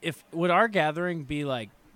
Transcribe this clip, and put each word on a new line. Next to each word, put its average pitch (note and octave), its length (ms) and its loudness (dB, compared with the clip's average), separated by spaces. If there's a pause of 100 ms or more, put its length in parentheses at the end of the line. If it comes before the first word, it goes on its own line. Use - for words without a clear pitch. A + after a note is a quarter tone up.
if, - 200 -6 (100)
would E3+ 200 2
our G#3 160 6
gathering E3+ 560 0
be D3 200 -4
like, A#2+ 260 -4 (260)